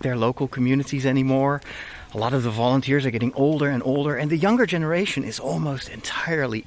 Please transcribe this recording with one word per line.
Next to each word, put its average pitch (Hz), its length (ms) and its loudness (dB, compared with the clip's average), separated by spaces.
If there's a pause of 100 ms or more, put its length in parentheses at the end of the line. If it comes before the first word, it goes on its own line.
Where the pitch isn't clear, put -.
their 127 140 0
local 123 320 0
communities 135 580 0
anymore. 135 560 2 (520)
A 104 40 -6
lot 120 160 0
of 131 80 2
the 117 80 0
volunteers 131 560 2
are 127 40 0
getting 117 220 0
older 143 380 2
and 127 120 -2
older, 143 340 0
and 147 140 -2
the 170 60 0
younger 208 300 4
generation 165 580 0
is 110 160 -8
almost 147 480 -4
entirely 127 800 -4